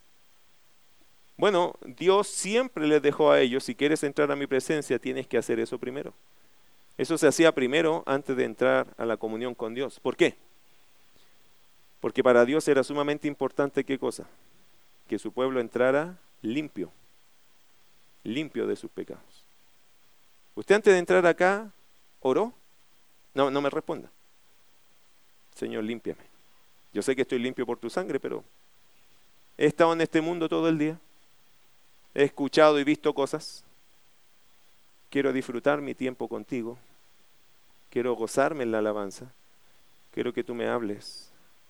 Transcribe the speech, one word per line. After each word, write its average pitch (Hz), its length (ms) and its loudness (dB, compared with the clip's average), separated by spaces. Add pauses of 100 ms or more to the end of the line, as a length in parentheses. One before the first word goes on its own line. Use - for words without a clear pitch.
(1400)
Bueno, 175 440 2
Dios 190 460 2
siempre 208 580 -2
les 151 140 6
dejó 143 320 4
a 143 80 6
ellos, 131 240 0
"Si 123 100 -8
quieres 147 280 0
entrar 147 280 0
a 143 60 -2
mi 143 100 -6
presencia, 135 520 -2
tienes 127 280 -6
que 117 120 -2
hacer 113 200 -2
eso 113 200 -4
primero". 127 340 -10 (880)
Eso 160 180 0
se 156 100 4
hacía 156 260 6
primero 156 520 0
antes 135 320 -2
de 127 80 0
entrar 123 420 0 (120)
a 117 80 -6
la 113 100 -2
comunión 113 380 -6
con 113 180 -8
Dios. 127 260 -8
¿Por - 160 -4
qué? 160 200 2 (1700)
Porque 123 220 -2
para 120 220 6
Dios 143 240 0
era 135 160 2
sumamente 147 420 -4
importante, 143 580 -2
¿qué 135 140 -4
cosa? - 280 -8 (800)
Que 107 100 -4
su 107 140 -12
pueblo 131 260 -2
entrara 131 600 0 (240)
limpio, 113 500 -6 (1300)
limpio 123 420 -6
de 101 100 -2
sus - 140 -12
pecados. - 320 -14 (1300)
¿Usted 107 200 2
antes 214 180 6
de 185 60 6
entrar 180 260 4
acá 190 460 2 (500)
oró? 165 320 0 (800)
No, 139 180 2
no 139 120 0
me 139 80 0
responda. 151 400 -8 (1400)
"Señor, 113 300 -6
límpiame. 110 380 -8 (680)
Yo 104 100 -4
sé 131 140 0
que 131 60 2
estoy 127 160 -2
limpio 123 280 -4
por 117 120 -6
tu 117 120 -10
sangre, 175 300 -4
pero 123 240 -8 (1120)
he 143 100 4
estado 165 260 4
en 165 80 -2
este 160 200 0
mundo 165 280 -2
todo 165 200 -2
el 160 100 0
día. 156 200 -4 (1160)
He 143 100 2
escuchado 147 560 4
y 139 40 -2
visto 147 300 0
cosas. 139 480 -6 (1500)
Quiero 139 220 0
disfrutar 131 480 -2
mi 135 140 -10
tiempo 127 340 -6
contigo. 117 500 -8 (1120)
Quiero 123 240 0
gozarme 135 480 0
en 113 100 -2
la 110 60 0
alabanza. 104 480 -4 (840)
Quiero 120 200 -4
que 120 100 -4
tú 120 120 -10
me 113 120 -4
hables. 110 640 -6 (420)